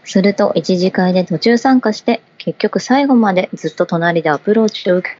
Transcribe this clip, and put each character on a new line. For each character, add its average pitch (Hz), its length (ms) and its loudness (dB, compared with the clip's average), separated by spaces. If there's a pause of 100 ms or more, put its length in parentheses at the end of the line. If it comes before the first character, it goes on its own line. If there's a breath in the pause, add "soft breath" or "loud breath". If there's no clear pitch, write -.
す - 180 0
る 202 100 2
と 202 220 0
一 180 240 0
次 185 120 0
会 185 220 0
で 185 120 0
途 170 140 -4
中 233 200 2
参 262 240 2
加 214 100 0
し - 80 -8
て、 - 220 -2 (160)
結 - 200 -8
局 208 220 -2
最 277 240 0
後 277 100 2
ま 214 200 2
で 185 180 -2
ず - 160 -8
っ - 40 -4
と 175 120 -2
隣 170 380 0
で 160 80 0
ア 143 80 0
プ 208 160 -2
ロ 220 100 2
ー 214 60 0
チ - 200 -6
を 180 60 4
受 185 120 -4 (100)